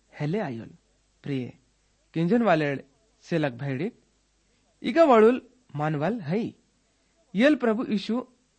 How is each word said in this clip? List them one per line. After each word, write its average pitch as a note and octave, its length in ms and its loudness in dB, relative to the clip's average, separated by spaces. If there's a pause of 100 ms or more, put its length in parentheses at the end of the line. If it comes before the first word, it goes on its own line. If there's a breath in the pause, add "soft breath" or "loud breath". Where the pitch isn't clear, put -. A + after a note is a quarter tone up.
(140)
हेले D#3 260 -4
आयोल। B2+ 320 -8 (520)
प्रिय C3 300 -8 (600)
किंजन F3 280 0
वाले D3+ 340 2 (500)
सेलक D3+ 280 -2
भैडित, C#3 400 -6 (920)
इगा D#4+ 200 2
वाळुल A#3 380 6 (340)
मानवाल D#3 460 -4
है। E3+ 200 -4 (920)
येल A#3 220 4
प्रभु A3+ 300 -2
यीशु A3 400 -4 (340)